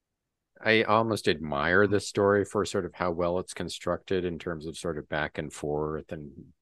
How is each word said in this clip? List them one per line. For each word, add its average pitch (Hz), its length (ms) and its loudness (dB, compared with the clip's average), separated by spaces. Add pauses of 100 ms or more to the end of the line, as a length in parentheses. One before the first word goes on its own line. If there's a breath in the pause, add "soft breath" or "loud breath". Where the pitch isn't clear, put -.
(640)
I 110 200 6
almost 107 440 2
admire 80 600 4
this 98 200 0
story 101 380 4
for 101 200 -2
sort 92 200 -2
of 82 80 -10
how 90 180 0
well 87 280 0
it's - 140 -8
constructed 87 720 -4
in 85 140 -6
terms 80 260 -8
of 80 120 -10
sort 82 200 -6
of 76 120 -10
back 76 280 -4
and 76 140 -6
forth 76 600 -6
and 76 200 -12 (300)